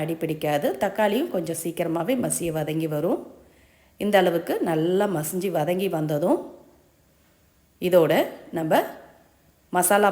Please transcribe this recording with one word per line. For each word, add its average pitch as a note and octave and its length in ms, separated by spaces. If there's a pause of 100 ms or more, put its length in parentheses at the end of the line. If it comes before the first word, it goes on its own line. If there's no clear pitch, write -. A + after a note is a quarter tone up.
அடி E3 200
பிடிக்காது. D3+ 460 (160)
தக்காளியும் G#3+ 520
கொஞ்சம் E3 280
சீக்கிரமாவே E3+ 520 (100)
மசிய E3 340
வதங்கி D#3 380
வரும். F#3+ 220 (840)
இந்த G3+ 200
அளவுக்கு E3+ 320 (140)
நல்லா F3+ 380 (100)
மசிஞ்சு F3+ 400
வதங்கி F3+ 400
வந்ததும் D#3 420 (1500)
இதோட E3 260 (440)
நம்ம E3 260 (920)
மசாலா G3+ 360